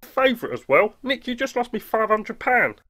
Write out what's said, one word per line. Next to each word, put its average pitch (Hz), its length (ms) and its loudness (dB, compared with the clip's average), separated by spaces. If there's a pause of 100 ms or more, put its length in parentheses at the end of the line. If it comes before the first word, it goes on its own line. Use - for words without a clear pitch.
Favourite 240 500 0
as 120 160 -10
well? 185 340 4
Nick, 262 240 -4
you 247 80 -4
just 254 220 -6
lost 240 160 -4
me 226 60 -6
five 220 300 -2
hundred 214 300 -2
pound. 214 520 0